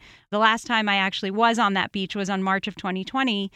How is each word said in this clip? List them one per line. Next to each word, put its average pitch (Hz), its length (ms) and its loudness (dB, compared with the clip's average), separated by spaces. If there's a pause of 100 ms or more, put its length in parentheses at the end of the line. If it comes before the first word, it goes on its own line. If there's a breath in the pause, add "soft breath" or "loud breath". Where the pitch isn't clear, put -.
(300 soft breath)
the 208 80 -2
last 220 280 4
time 220 220 0
I 196 80 2
actually 196 340 -2
was 226 280 4
on 202 160 2
that 185 180 -2
beach 190 240 -4
was 196 120 -2
on 190 140 -2
March 190 240 0
of 208 80 -8
twenty 190 300 -6
twenty, 220 520 -2